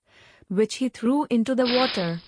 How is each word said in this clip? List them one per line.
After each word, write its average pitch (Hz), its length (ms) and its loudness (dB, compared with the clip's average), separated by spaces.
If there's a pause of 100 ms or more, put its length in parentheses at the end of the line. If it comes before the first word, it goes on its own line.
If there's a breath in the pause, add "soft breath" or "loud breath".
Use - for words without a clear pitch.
(500 soft breath)
which 214 260 0
he 262 120 -2
threw 262 440 0
into 240 240 2
the 247 100 2
water, 226 640 0